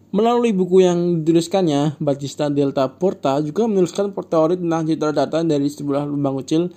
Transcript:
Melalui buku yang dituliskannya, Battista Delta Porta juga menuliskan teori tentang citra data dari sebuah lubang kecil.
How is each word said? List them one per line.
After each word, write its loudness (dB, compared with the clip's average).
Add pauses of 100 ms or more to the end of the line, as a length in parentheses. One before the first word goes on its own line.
(140)
Melalui 2
buku 4
yang 0
dituliskannya, 2
Battista -4
Delta 0
Porta -2
juga -2
menuliskan 0
teori 0
tentang -2
citra 0
data 0
dari 0
sebuah -4
lubang -2
kecil. -2